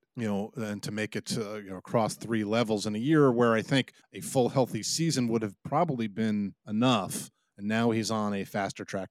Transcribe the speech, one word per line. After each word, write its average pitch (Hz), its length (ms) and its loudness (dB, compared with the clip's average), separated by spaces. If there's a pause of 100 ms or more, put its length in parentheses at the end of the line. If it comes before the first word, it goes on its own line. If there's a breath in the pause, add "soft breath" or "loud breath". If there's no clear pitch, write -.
(160)
you 117 120 -4
know, 104 280 -2
and 104 280 -6
to - 80 -8
make 107 240 -6
it 107 120 -6
to, 107 360 -6
you 95 60 -14
know, 95 80 -10
across 110 380 0
three 110 280 -2
levels 107 420 0
in 107 100 -2
a 107 40 -4
year 143 320 6
where 117 220 4
I 110 80 4
think 131 320 0 (180 soft breath)
a 95 100 -12
full 127 280 2
healthy 123 320 0
season 139 460 0
would 113 160 0
have 101 200 -6
probably 139 440 0
been 104 480 -2 (120)
enough. 107 640 0 (280)
And 101 100 -8
now 113 240 2
he's 110 200 0
on 107 220 0
a 98 100 -4
faster 98 400 -4
track 95 280 -8